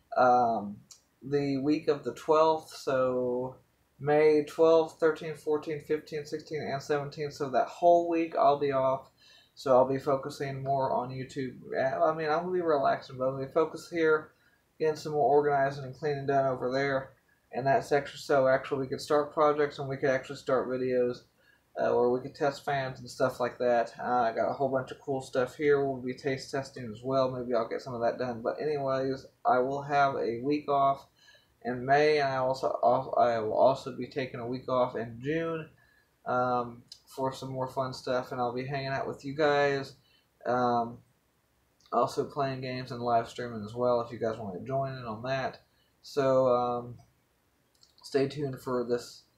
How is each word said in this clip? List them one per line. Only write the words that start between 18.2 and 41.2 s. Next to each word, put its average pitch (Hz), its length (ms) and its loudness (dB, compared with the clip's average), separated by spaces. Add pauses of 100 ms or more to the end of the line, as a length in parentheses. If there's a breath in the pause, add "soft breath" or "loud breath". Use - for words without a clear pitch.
actually 135 320 0
we 131 80 -4
could - 120 -6
start 147 320 0
projects 147 460 2
and 135 100 -6
we 135 80 -4
could 143 140 0
actually 131 260 -2
start 170 320 0
videos, 127 540 0 (540 soft breath)
uh, 120 160 2
where 120 160 4
we 127 120 2
could 135 160 -12
test 143 280 -2
fans 131 360 -4
and 123 100 -14
stuff 127 300 -2
like 120 180 -4
that. 120 400 2
Uh, 123 220 0
I 113 120 2
got 107 160 0
a - 40 -2
whole 135 160 0
bunch 131 240 -2
of - 80 -18
cool 135 200 -4
stuff 127 360 -2
here. 143 280 4
We'll 131 160 -2
be 127 140 -6
taste 135 380 -6
testing 135 400 -8
as 101 100 -16
well. 131 300 2
Maybe 123 200 -6
I'll 113 160 0
get - 140 -6
some 127 120 -10
of 117 60 -6
that 117 160 0
done. 120 260 -4
But - 180 -4
anyways, 135 640 -2 (180)
I 127 140 4
will 139 240 0
have 143 320 2
a 113 260 -4
week 147 280 -2
off 139 360 2 (580 soft breath)
in 123 220 -6
May, 147 360 4
and 139 80 0
I 135 80 -4
also, 131 320 0 (500)
I 117 220 4
will 107 180 -2
also 127 380 2
be 120 100 -8
taking 127 320 -8
a 117 80 -8
week 127 220 -8
off 123 260 0
in 117 260 -6
June, 160 480 -4 (580 soft breath)
um, 123 580 -2 (240)
for 131 240 -4
some 135 180 -10
more 131 160 -4
fun 131 260 -4
stuff, 127 380 -4
and 127 100 -6
I'll 120 140 -2
be 127 120 -4
hanging 135 220 -6
out 135 200 -4
with 123 160 -10
you 139 100 -8
guys, 143 640 0 (500 soft breath)
um, 120 520 0 (920)